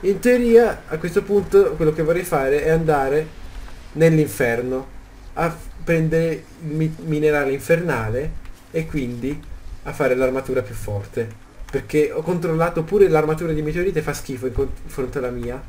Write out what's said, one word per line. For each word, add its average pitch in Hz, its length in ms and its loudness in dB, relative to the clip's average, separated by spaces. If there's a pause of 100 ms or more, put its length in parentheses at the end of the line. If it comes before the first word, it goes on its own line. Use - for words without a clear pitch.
In 190 180 0
teoria, 240 680 6
a 160 100 -6
questo 175 260 0
punto, 196 500 4
quello 156 200 2
che 165 100 -2
vorrei 170 200 2
fare 143 400 0
è 156 60 2
andare 156 720 2 (520)
nell'inferno 131 920 2 (460)
a 165 160 0
f-, 160 60 -10 (280)
prendere 160 480 2
il 147 120 -6 (320)
mi-, 156 200 0 (100)
minerale 151 460 2
infernale 139 800 0 (380)
e 160 160 -4
quindi 131 560 -6 (420)
a 143 100 -10
fare 131 220 2
l'armatura 127 460 0
più - 140 -8
forte. 104 680 -8 (300)
Perché 147 400 0
ho 156 100 -4
controllato 165 640 -2
pure 196 240 6
l'armatura 160 460 2
di 156 80 -2
meteorite 165 400 -2
fa 156 120 -4
schifo 127 320 -8
in 123 80 -4
confronto - 640 -4
alla 123 140 -4
mia. 123 380 -8